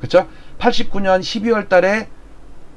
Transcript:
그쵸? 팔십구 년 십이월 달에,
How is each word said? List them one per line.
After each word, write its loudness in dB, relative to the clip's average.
그쵸? 2
팔십구 2
년 2
십이월 -2
달에, 2